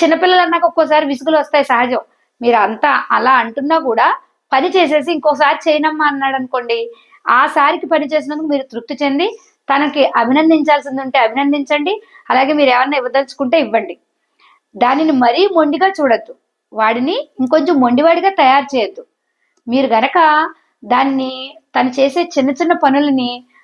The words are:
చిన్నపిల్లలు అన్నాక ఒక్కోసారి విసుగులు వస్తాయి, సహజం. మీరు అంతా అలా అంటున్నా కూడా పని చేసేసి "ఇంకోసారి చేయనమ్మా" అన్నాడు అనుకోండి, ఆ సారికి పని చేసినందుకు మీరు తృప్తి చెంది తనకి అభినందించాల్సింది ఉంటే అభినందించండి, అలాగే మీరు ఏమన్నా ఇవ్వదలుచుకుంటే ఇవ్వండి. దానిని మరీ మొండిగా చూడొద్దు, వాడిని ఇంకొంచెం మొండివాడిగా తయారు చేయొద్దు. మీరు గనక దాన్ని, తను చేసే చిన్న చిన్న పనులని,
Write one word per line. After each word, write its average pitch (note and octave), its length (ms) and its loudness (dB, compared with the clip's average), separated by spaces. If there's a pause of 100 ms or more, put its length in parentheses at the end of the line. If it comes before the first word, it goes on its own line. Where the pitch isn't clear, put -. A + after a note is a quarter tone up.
చిన్నపిల్లలు F4+ 380 2
అన్నాక E4+ 240 0
ఒక్కోసారి D#4 400 2
విసుగులు C#4+ 320 -2
వస్తాయి, C#4+ 260 0
సహజం. B3 360 0 (420)
మీరు A#3+ 140 2
అంతా A3+ 560 0
అలా A3+ 200 2
అంటున్నా C4 480 0
కూడా B3 400 0 (340)
పని C#4 160 2
చేసేసి D4+ 420 0
"ఇంకోసారి D4+ 580 0
చేయనమ్మా" D4+ 360 0
అన్నాడు C4+ 300 -2
అనుకోండి, A#3+ 560 -6 (360)
ఆ B3+ 200 2
సారికి D4+ 380 0
పని D4+ 200 0
చేసినందుకు D4+ 420 -4
మీరు C#4+ 160 -2
తృప్తి C4 400 -12
చెంది D#4+ 360 -2 (300)
తనకి C#4+ 360 0
అభినందించాల్సింది C#4+ 960 2
ఉంటే C4 180 -2
అభినందించండి, C#4+ 840 -2 (280)
అలాగే C4+ 240 0
మీరు D4 160 2
ఏమన్నా C4 280 0
ఇవ్వదలుచుకుంటే C4 600 -2
ఇవ్వండి. A3 380 -2 (800)
దానిని C#4+ 340 0
మరీ C4 440 2
మొండిగా D#4+ 320 2
చూడొద్దు, C4+ 480 -2 (380)
వాడిని B3 560 -2 (100)
ఇంకొంచెం C#4 400 0
మొండివాడిగా D#4 500 2
తయారు C#4 460 2
చేయొద్దు. G3+ 300 -4 (640)
మీరు B3+ 200 0
గనక A3+ 300 0 (680)
దాన్ని, C4 680 -2 (240)
తను B3+ 100 0 (100)
చేసే C#4 240 2
చిన్న C#4+ 280 -2
చిన్న D#4+ 220 0
పనులని, C4+ 720 0 (180)